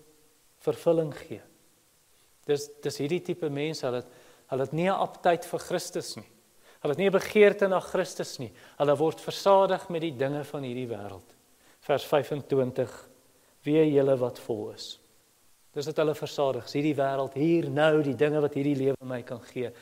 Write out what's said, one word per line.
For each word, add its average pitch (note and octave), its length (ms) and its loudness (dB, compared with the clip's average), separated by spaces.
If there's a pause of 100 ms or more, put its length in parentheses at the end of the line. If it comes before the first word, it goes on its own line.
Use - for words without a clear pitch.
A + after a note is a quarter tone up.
(580)
vervulling D#3 560 0
gee. - 280 -14 (1040)
Dis, D3 240 -2 (120)
dis C#3+ 160 -6
hierdie D3 240 -2
tipe E3+ 280 -4
mense, D3 360 -4
hulle B2 180 -2
het, - 60 -16 (380)
hulle C3 140 -2
het C3+ 120 -4
nie E3+ 160 0
'n G3 120 0
aptyt F3 440 0
vir D#3+ 140 -6
Christus - 560 -8
nie. A2 140 -16 (560)
Hulle D3 80 0
het C3+ 60 -4
nie G3 80 4
'n F#3+ 100 4
begeerte G3+ 500 6
na F#3 120 2
Christus - 580 -6
nie. B2 140 -8 (260)
Hulle D3 180 4
word D3+ 240 0
versadig G3 720 2
met E3 120 -4
die D#3+ 140 -6
dinge C#3 280 -4
van C#3+ 180 -10
hierdie B2+ 260 -6
wêreld. G2+ 460 -12 (460)
Vers C#3 260 -2
vyfentwintig, C3+ 1040 -2 (540)
"Wee D3+ 280 4
julle C#3 260 4
wat A#2+ 220 -4
vol G#2+ 300 -6
is." - 300 -16 (720)
Dis C#3+ 140 -6
wat D3+ 100 -6
hulle D#3 160 2
versadig, C3+ 520 -2
is - 80 -16
hierdie D3 220 0
wêreld, C3+ 380 0
hier D#3+ 360 2
nou, D3+ 340 4
die C#3 120 0
dinge D3 240 2
wat D3 140 2
hierdie C#3+ 220 0
lewe C3+ 260 2
my B2+ 220 -8
kan A#2 180 -12
gee, A#2 300 -8 (100)